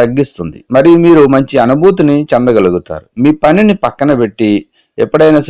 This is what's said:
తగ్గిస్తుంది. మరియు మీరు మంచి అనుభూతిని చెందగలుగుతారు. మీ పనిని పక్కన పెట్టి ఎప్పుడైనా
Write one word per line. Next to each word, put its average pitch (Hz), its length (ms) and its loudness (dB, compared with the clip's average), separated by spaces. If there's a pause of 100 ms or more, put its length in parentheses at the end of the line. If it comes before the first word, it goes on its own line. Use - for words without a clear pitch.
తగ్గిస్తుంది. 120 580 -4 (180)
మరియు 170 300 4
మీరు 160 180 4 (100)
మంచి 135 300 -2
అనుభూతిని 151 520 0 (160)
చెందగలుగుతారు. 95 760 -2 (180)
మీ 147 80 2 (120)
పనిని 202 320 2 (100)
పక్కన 139 260 -2 (100)
పెట్టి 107 300 -2 (460)
ఎప్పుడైనా 151 520 0